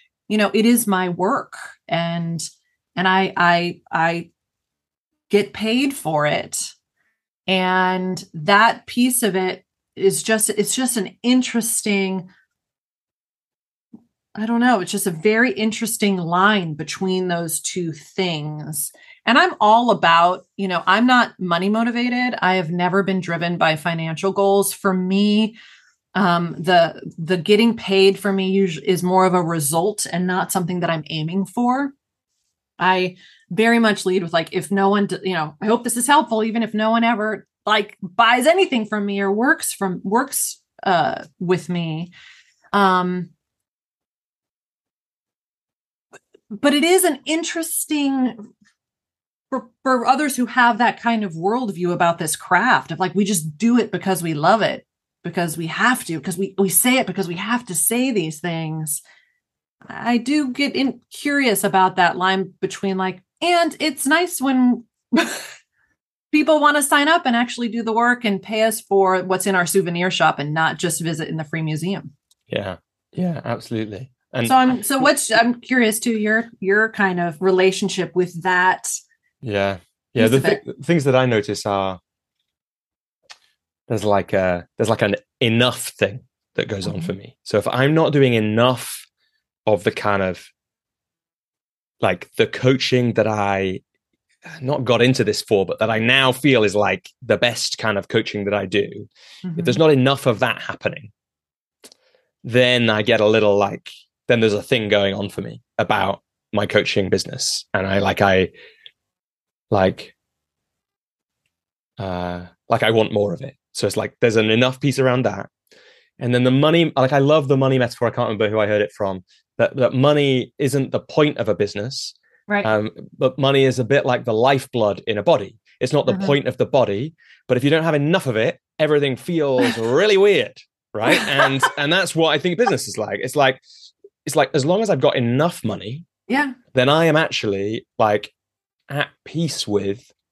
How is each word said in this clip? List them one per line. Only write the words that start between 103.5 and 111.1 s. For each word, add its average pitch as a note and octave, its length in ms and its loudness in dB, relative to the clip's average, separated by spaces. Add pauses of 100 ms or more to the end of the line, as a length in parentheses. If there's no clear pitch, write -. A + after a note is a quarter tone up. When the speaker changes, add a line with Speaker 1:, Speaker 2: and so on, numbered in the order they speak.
Speaker 2:
like, G2+ 340 -2 (380)
then A#2+ 100 4
there's A2 160 2
a G2+ 80 -4
thing A2 260 -2
going G2+ 260 2
on G2+ 160 -6
for - 100 -10
me A2 220 -12 (160)
about G2 440 -2 (300)
my G#2 120 -2
coaching G2 460 0
business. - 540 -4 (100)
And F#2+ 140 -2
I, G2 100 0
like, G2 240 0
I, F#2+ 280 4 (1200)
like, F#2+ 420 0 (1800)